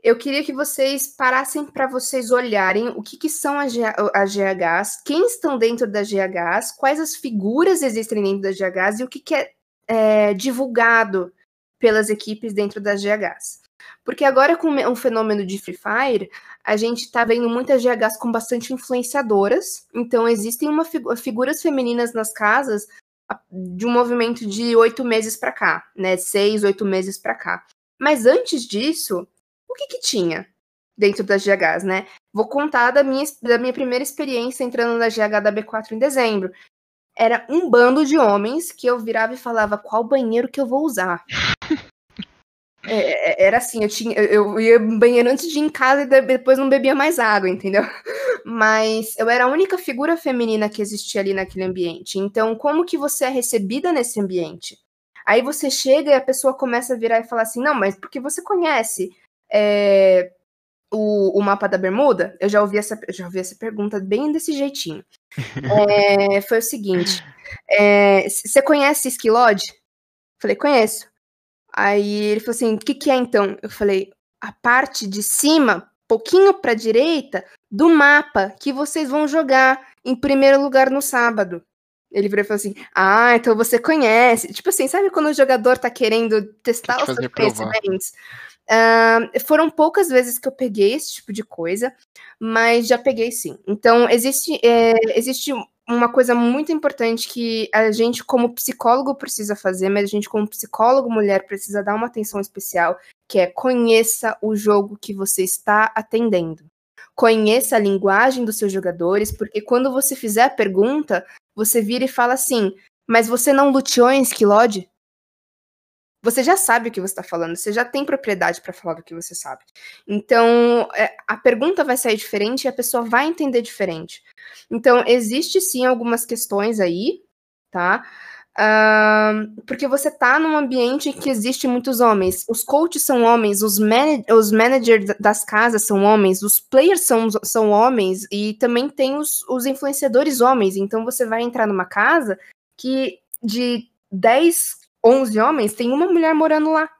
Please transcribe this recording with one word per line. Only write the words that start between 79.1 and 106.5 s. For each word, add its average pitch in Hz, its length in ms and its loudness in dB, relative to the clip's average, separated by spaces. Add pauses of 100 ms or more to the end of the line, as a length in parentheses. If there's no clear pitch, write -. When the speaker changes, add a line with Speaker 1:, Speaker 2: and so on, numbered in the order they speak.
Speaker 1:
jogar 262 520 2 (240)
em 247 120 -2
primeiro 277 440 4
lugar 269 300 2
no 277 100 -2
sábado." 220 600 -2 (480)
Ele 202 180 -2
virou 208 140 0
e - 20 -2
falou 208 120 -4
assim, 202 180 -6 (180)
"Ah, 226 440 4
então 233 180 2
você 233 240 0
conhece." 240 720 2
Tipo - 180 -6
assim, 269 180 -2
sabe 381 220 0
quando 311 160 0
o 302 60 0
jogador 254 460 2
tá 247 100 -4
querendo 220 560 0 (200)
testar 247 320 -2
Speaker 2:
Quer - 20 -4
te - 40 0
Speaker 1:
os - 40 0
seus 254 120 -4
Speaker 2:
fazer 247 100 -4
provar. - 260 0
Speaker 1:
conhecimentos? 202 580 -4 (560)
Ah, 226 520 6 (260)
foram 311 240 4
poucas 330 380 2
vezes 247 320 0
que 269 80 -6
eu 262 40 -4
peguei 214 420 0
esse - 200 -8
tipo - 180 -16
de 214 120 -8
coisa, 196 480 -6 (480)
mas 226 480 2
já 240 100 4
peguei 240 320 -2
sim. 156 260 -10 (100)
Então, 233 440 2
existe, 269 540 0
é, 233 280 4 (240)
existe 254 360 -4 (360)
uma 233 240 0
coisa 240 240 2
muito 247 340 0
importante 254 580 -2
que 226 460 -6
a 220 160 4
gente, 226 320 -2
como 240 320 0
psicólogo, 262 640 -2
precisa 208 400 -8
fazer, 185 320 -4
mas 202 160 0
a - 20 -4
gente, 208 220 -4
como 214 200 -4
psicólogo 240 640 0
mulher, 202 360 0
precisa 202 360 -8
dar 208 140 -2
uma 226 100 -4
atenção 208 340 -8
especial, 180 560 -4 (320)
que 190 120 2
é 175 80 2
conheça 233 920 0
o 214 140 -2
jogo 208 460 0
que 214 120 -12
você 196 300 -4
está 208 540 2
atendendo. 208 640 -2 (540)